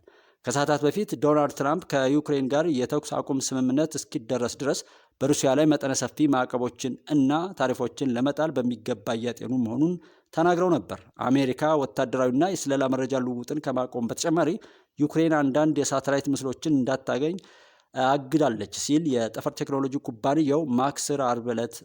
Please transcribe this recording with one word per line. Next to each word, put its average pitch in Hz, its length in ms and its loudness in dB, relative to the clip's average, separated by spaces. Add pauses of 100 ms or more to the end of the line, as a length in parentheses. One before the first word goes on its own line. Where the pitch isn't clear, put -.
(440)
ከሰዓታት 143 380 0
በፊት 147 340 0
ዶናልድ 147 380 2
ትራምፕ 151 320 -2
ከዩክሬን 139 640 0
ጋር 143 220 2
የተኩስ 139 420 -2
አቁም 135 280 -2
ስምምነት 131 540 0
እስኪደረስ 120 640 -4
ድረስ 139 220 -2 (420)
በሩሲያ 139 320 2
ላይ 147 140 4
መጠነ 143 280 2
ሰፊ 135 340 0
ማዕቀቦችን 123 640 -2 (140)
እና 139 220 4 (240)
ታሪፎችን 127 580 -2
ለመጣል 143 400 0
በሚገባ 120 640 -4
እያጤኑ 117 420 -6
መሆኑን 127 360 0 (420)
ተናግረው 175 360 2
ነበር። 104 300 -2 (200)
አሜሪካ 127 420 2 (160)
ወታደራዊና 131 720 0
የስለላ 139 400 -2
መረጃ 131 300 -2
ልውውጥን 127 440 -6
ከማቆም 127 460 -4
በተጨማሪ 165 420 0 (480)
ዩክሬን 160 360 2
አንዳንድ 147 420 2
የሳተላይት 139 520 0
ምስሎችን 135 460 -2
እንዳታገኝ 131 640 0 (580)
አግዳለች 131 840 0
ሲል 151 300 0
የጠፈር 120 460 -2
ቴክኖሎጂ 135 480 -2
ኩባንያው 139 600 0 (100)
ማክስር 135 500 0
አርብ 120 280 0
ዕለት 117 260 -2 (100)